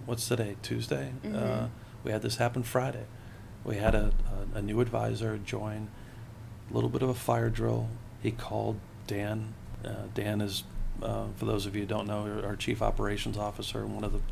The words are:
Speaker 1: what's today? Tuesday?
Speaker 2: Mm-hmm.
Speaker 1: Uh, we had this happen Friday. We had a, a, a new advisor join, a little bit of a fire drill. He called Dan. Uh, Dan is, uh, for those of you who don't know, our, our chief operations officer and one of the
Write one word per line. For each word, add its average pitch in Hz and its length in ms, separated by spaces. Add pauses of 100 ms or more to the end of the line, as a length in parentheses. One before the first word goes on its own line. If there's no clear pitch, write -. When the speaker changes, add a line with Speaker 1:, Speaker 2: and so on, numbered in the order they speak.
Speaker 1:
what's 120 220
today? 110 340
Tuesday? 131 500 (120)
Speaker 2:
Mm-hmm. 208 120
Speaker 1:
Uh, 117 300 (380)
we - 80
had 107 100
this 110 140
happen 120 260
Friday. 123 420 (600)
We 113 120
had 110 180
a, 107 180 (420)
a, 107 40
a 104 40
new 107 180
advisor 113 580
join, 107 500 (800)
a - 40
little 117 160
bit 123 120
of 131 60
a 127 60
fire 117 360
drill. 117 380 (340)
He 113 80
called 107 480 (280)
Dan. 107 480 (300)
Uh, 104 300
Dan 107 260
is, 98 220 (400)
uh, 107 240 (100)
for 110 80
those 107 220
of 98 80
you 104 80
who 101 40
don't 107 200
know, 104 160
our, 104 240
our 101 100
chief - 240
operations 107 560
officer 107 440
and 104 140
one 104 100
of 104 80
the 107 80 (120)